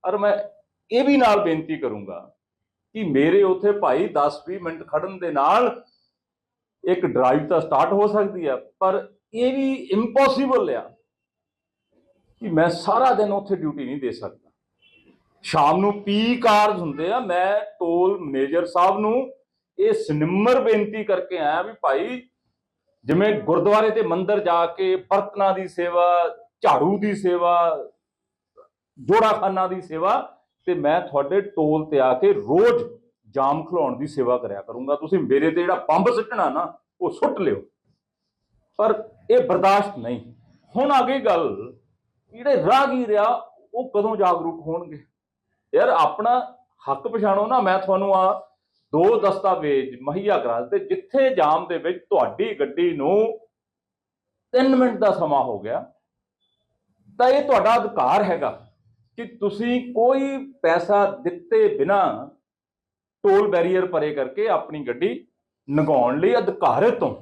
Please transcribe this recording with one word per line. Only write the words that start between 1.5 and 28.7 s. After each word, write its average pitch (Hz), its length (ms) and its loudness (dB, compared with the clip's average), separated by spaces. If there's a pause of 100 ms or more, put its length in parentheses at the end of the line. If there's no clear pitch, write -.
ਕਰੂੰਗਾ 107 420 -8 (760)
ਕਿ 220 80 -6
ਮੇਰੇ 160 400 2
ਉੱਥੇ 190 280 2
ਭਾਈ 175 360 0
ਦਸ 147 400 -2
ਵੀਹ 190 120 -10
ਮਿੰਟ 160 280 -10
ਖੜਨ 185 320 -6
ਦੇ 156 120 -6
ਨਾਲ 175 380 2 (1120)
ਇੱਕ 180 220 -2
ਡਰਾਈਵ 131 420 0
ਤਾਂ 170 140 0
ਸਟਾਰਟ 151 320 0
ਹੋ 208 140 2
ਸਕਦੀ 196 400 -2
ਆ, 131 80 -2 (240)
ਪਰ 190 280 0 (260)
ਇਹ 247 220 0
ਵੀ 269 180 -2
ਇੰਪੋਸੀਬਲ 254 960 0
ਆ 117 120 -4 (1600)
ਕਿ 214 80 -8
ਮੈਂ 165 200 2
ਸਾਰਾ 226 440 2
ਦਿਨ 208 180 0
ਉੱਥੇ 196 240 -2
ਡਿਊਟੀ 147 300 -8
ਨਹੀਂ 139 160 -8
ਦੇ 120 100 -4
ਸਕਦਾ। 98 380 -14 (920)
ਸ਼ਾਮ 156 360 2
ਨੂੰ 202 120 2 (120)
ਪੀਕ 226 440 -2
ਆਵਰਸ 208 320 4
ਹੁੰਦੇ 160 320 -6
ਆ। 247 80 -2
ਮੈਂ 190 400 0 (200)
ਟੋਲ 180 400 2
ਮੈਨੇਜਰ 139 460 -2
ਸਾਹਿਬ 190 340 2
ਨੂੰ 233 320 -2 (460)
ਇਹ 208 200 2
ਸਨਿਮਰ 185 640 0
ਬੇਨਤੀ 214 420 0
ਕਰਕੇ 185 340 -2
ਆਇਆ 156 240 0
ਵੀ 214 200 -10
ਭਾਈ, 190 400 -2 (840)
ਜਿਵੇਂ 190 360 2
ਗੁਰਦੁਆਰੇ 202 480 2
ਤੇ 220 140 -2
ਮੰਦਿਰ 185 360 0
ਜਾ 170 280 2
ਕੇ 185 280 -2 (100)
ਬਰਤਨਾਂ 202 480 0
ਦੀ 190 140 -6
ਸੇਵਾ, 175 400 0 (540)
ਝਾੜੂ 156 380 2
ਦੀ 208 160 -2
ਸੇਵਾ, 175 380 0 (1500)